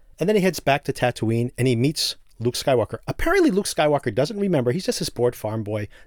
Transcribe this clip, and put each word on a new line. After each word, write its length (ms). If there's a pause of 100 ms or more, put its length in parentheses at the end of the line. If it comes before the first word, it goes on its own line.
(200)
And 100
then 60
he 80
heads 160
back 260
to 80
Tatooine 640
and 100
he 80
meets 400 (240)
Luke 140
Skywalker. 540
Apparently 420
Luke 160
Skywalker 480
doesn't 260
remember. 320
He's 140
just 160
a 40
sport 300
farm 280
boy. 240 (200)